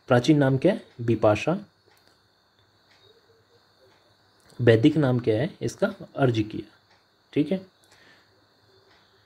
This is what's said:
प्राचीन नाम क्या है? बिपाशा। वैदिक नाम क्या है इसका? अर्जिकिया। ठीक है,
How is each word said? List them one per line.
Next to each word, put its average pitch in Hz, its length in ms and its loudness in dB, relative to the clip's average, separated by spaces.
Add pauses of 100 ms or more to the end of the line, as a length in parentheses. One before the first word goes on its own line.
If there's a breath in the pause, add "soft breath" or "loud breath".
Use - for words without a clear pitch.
प्राचीन 127 300 4
नाम 135 200 2
क्या 175 160 2
है? - 120 -10 (160)
बिपाशा। 117 640 0 (3000)
वैदिक 120 360 4
नाम 127 220 0
क्या 117 220 -2
है 185 200 -6
इसका? 190 340 -6 (200)
अर्जिकिया। 110 560 -4 (640)
ठीक 151 180 -2
है, 190 140 -6 (1600 soft breath)